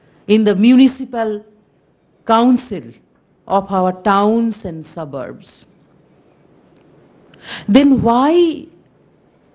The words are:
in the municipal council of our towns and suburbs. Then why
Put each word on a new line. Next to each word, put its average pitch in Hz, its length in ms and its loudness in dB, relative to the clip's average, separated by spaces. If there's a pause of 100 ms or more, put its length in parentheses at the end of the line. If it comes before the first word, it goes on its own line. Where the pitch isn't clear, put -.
(260)
in 220 180 2
the 208 120 2
municipal 233 880 2 (800)
council 226 600 0 (640)
of 196 240 -2
our 185 220 0 (100)
towns 214 600 0
and 160 220 -12
suburbs. 135 800 -14 (2000)
Then 269 320 4
why 294 680 0 (880)